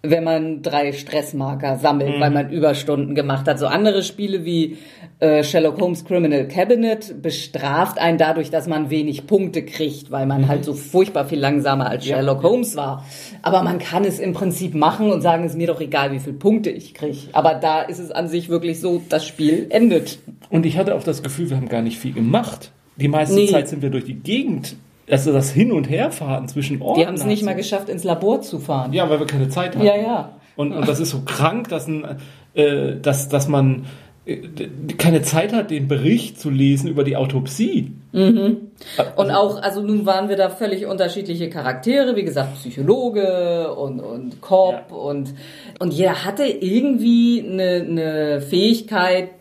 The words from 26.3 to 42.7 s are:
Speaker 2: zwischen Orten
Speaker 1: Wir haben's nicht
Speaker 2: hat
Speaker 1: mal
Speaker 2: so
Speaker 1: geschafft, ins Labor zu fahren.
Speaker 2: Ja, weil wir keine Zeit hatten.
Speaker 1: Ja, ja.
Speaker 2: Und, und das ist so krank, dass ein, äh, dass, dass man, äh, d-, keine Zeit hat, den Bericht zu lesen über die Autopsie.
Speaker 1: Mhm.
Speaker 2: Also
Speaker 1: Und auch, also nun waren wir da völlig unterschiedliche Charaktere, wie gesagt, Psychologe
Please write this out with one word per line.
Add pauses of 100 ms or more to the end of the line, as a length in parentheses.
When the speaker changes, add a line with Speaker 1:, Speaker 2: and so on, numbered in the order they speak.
Speaker 2:
zwischen
Orten
Speaker 1:
Wir
haben's
nicht
Speaker 2:
hat
Speaker 1:
mal
Speaker 2:
so
Speaker 1:
geschafft,
ins
Labor
zu
fahren.
Speaker 2:
Ja,
weil
wir
keine
Zeit
hatten.
Speaker 1:
Ja,
ja. (260)
Speaker 2:
Und,
und
das
ist
so
krank,
dass
ein, (480)
äh,
dass,
dass
man, (400)
äh,
d-, (280)
keine
Zeit
hat,
den
Bericht
zu
lesen
über
die
Autopsie. (220)
Speaker 1:
Mhm. (400)
Speaker 2:
Also (100)
Speaker 1:
Und
auch,
also
nun
waren
wir
da
völlig
unterschiedliche
Charaktere,
wie
gesagt,
Psychologe